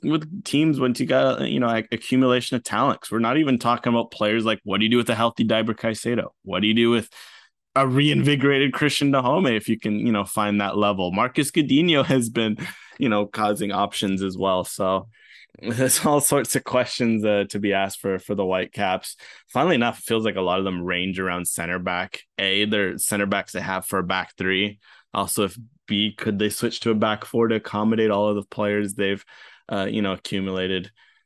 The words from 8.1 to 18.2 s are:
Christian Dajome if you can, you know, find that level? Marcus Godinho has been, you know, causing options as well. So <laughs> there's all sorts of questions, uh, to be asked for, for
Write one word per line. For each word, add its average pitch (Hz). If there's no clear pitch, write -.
Christian 143
Dajome 135
if 104
you 113
can, 104
you 117
know, 101
find 101
that 101
level? 98
Marcus 123
Godinho 147
has 127
been, 113
you 131
know, 104
causing 104
options 98
as 95
well. 95
So 95
<laughs> -
there's 127
all 147
sorts 139
of 135
questions, 117
uh, 101
to -
be 101
asked 98
for, 98
for -